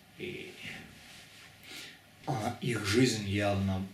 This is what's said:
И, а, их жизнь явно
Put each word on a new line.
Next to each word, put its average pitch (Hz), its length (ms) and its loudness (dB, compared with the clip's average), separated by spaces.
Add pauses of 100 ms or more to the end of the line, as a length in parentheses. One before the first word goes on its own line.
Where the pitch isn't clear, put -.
(180)
И, - 340 -8 (1700)
а, 120 340 -2
их 110 240 0
жизнь 110 440 6
явно 98 540 2 (120)